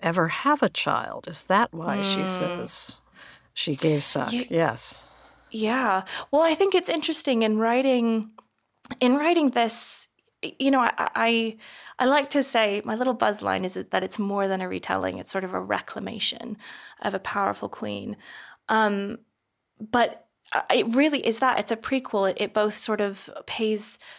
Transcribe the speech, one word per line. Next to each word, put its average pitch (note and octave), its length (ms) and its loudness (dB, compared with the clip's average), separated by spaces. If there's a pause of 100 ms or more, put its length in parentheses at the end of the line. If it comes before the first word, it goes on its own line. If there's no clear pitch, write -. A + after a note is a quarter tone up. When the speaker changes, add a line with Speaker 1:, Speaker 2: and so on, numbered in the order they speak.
Speaker 1:
ever E3 280 2
have C#4+ 320 2
a G3+ 80 4
child? - 580 -4
Is D#3+ 180 -6
that G3+ 280 2
why E3+ 280 -4
she G3 180 0
Speaker 2:
Mm. F#3+ 80 -2
Speaker 1:
says F3+ 720 -2 (540)
she - 220 -2
gave D3+ 300 2
suck? - 260 0
Speaker 2:
Ye- B3 180 -4
Speaker 1:
Yes. - 560 0 (460)
Speaker 2:
Yeah. A3 520 0 (280)
Well, D4 120 6
I E4 100 4
think F#4+ 220 2
it's F4+ 140 2
interesting D4 520 0
in A3 160 2
writing, A#3 720 2 (720)
in B3+ 140 6
writing D4+ 340 4
this, - 580 -2 (340)
y-, - 180 -8
you C4+ 120 2
know, C4+ 80 4
I, A#3 180 2
I, A3+ 600 0 (420)
I B3+ 60 4
like C#4 240 4
to C#4+ 120 2
say G#3+ 440 2
my A3 100 -2
little B3 180 0
buzz G#3+ 280 0
line F#3+ 240 0
is F#3 80 -4
that F#3+ 300 -2
it's F#3+ 160 -6
more G3 280 0
than F#3+ 140 0
a F#3 80 -6
retelling. F#3 480 -2
It's - 140 -8
sort F#3+ 120 -4
of F3+ 100 -8
a F#3 60 -2
reclamation G3 1000 -4 (440)
of G3+ 120 -4
a F#3+ 60 -4
powerful G3+ 480 -2
queen. G3+ 480 -8 (520)
Um, G#3 520 0 (600)
but, - 460 0 (280)
uh, - 100 0 (100)
it B3+ 140 2
really C#4 320 4
is A3+ 180 0
that. C4 220 2
It's G#3 120 -2
a A3 60 -2
prequel. A3+ 540 0
It, - 100 -4
it G#3 120 -4
both G#3+ 220 2
sort G#3+ 240 -2
of G3+ 300 -4 (160)
pays G#3+ 540 -2 (200)